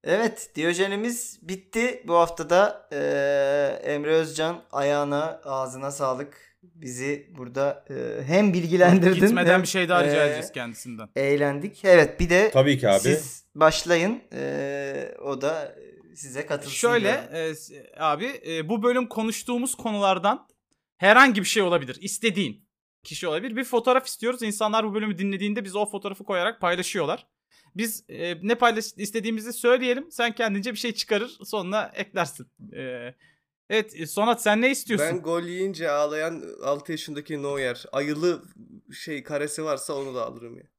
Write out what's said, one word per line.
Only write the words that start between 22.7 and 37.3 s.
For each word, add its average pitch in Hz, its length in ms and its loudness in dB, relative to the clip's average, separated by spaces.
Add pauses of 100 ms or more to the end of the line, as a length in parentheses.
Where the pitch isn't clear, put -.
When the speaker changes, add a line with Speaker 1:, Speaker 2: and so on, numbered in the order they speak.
Speaker 2:
kişi - 240 -8
olabilir. 202 280 -4
Bir 262 80 -4
fotoğraf 247 420 2
istiyoruz. 240 360 -6
İnsanlar 214 420 -2
bu 208 100 -4
bölümü 214 240 -4
dinlediğinde 196 460 -4
bize 190 140 -6
o 208 120 -2
fotoğrafı 196 340 -10
koyarak 196 360 -2
paylaşıyorlar. 180 680 -2 (500)
Biz, 220 320 -6
e, 170 260 -8 (140)
ne 233 60 2
paylaş-, 233 420 0
istediğimizi 220 560 -6
söyleyelim. 247 600 0
Sen 233 220 -2
kendince 214 380 -4
bir 208 60 -10
şey 233 160 -6
çıkarır, 220 360 -2 (140)
sonra 202 500 -4
eklersin. 180 520 -6 (300)
E, 127 380 -12 (560)
evet, 214 260 -2
e, 160 100 -10
Sonat 226 360 0
sen 214 180 2
ne 254 100 4
istiyorsun? 175 380 -2
Speaker 4:
Ben 175 140 -4
gol 170 200 -2
yiyince 175 480 -6
ağlayan 151 520 -2 (220)
altı 143 280 -4
yaşındaki 147 500 -8